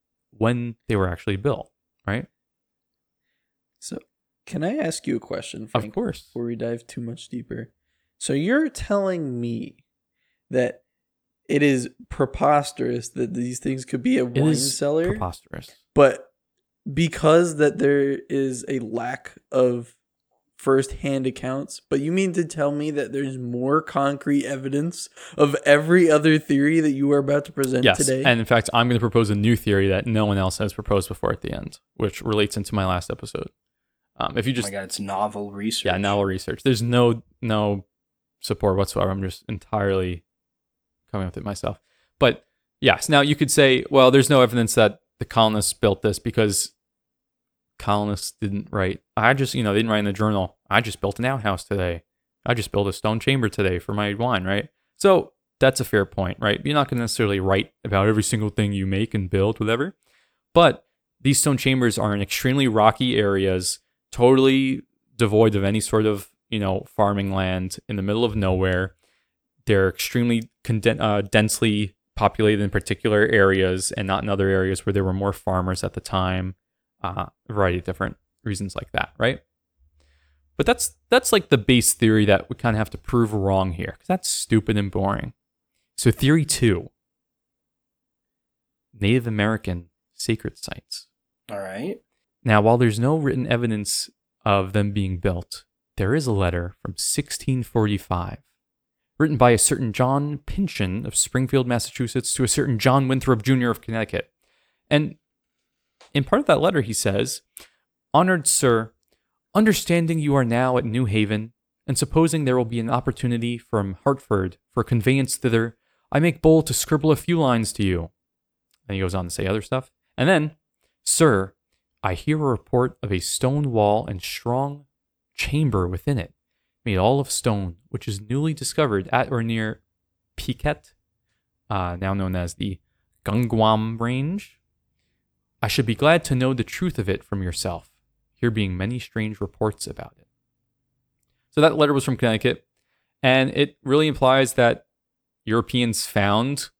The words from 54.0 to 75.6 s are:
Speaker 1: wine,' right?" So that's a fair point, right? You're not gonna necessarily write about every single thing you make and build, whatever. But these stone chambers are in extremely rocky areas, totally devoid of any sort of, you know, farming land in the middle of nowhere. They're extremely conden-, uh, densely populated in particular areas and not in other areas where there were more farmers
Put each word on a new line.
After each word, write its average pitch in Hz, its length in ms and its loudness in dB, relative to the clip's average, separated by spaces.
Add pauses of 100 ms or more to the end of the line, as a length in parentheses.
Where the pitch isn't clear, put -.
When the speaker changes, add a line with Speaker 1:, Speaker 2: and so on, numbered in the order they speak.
Speaker 1:
wine,' 110 300 -4
right?" 101 240 -4 (280)
So - 380 2 (260)
that's 131 200 2
a 123 40 -2
fair 101 220 2
point, 95 340 -6
right? 104 240 -2
You're 147 100 -2
not 143 140 0
gonna 120 140 -4
necessarily 104 380 0
write 95 320 0 (120)
about 101 240 2
every 107 140 4
single 107 260 -2
thing 101 240 -2
you 95 140 -2
make 98 280 -2
and 98 140 -2
build, 98 320 0
whatever. 117 340 -2 (600)
But - 320 6 (340)
these 135 180 2
stone 139 200 2
chambers 127 400 0
are 104 160 -2
in 101 80 -2
extremely 131 460 0
rocky 110 500 2
areas, 95 640 0 (300)
totally 131 720 4 (320)
devoid 110 400 4
of 98 100 0
any 104 160 0
sort 110 260 0
of, 101 240 -2 (180)
you 110 100 -4
know, 95 280 -2
farming 101 460 0
land 92 460 -4 (100)
in 110 80 -6
the 98 60 -4
middle 107 220 0
of 107 120 0
nowhere. 92 600 0 (720)
They're 98 220 4
extremely 117 600 -2 (140)
conden-, 113 360 0
uh, 104 220 0
densely 104 720 0 (200)
populated 104 480 2
in 101 80 -2
particular 104 560 0
areas 95 640 2
and 101 140 -6
not 95 160 -2
in 104 60 -4
other 98 200 0
areas 95 380 0
where 101 60 -2
there 98 120 0
were 92 80 0
more 98 200 -2
farmers 92 520 -4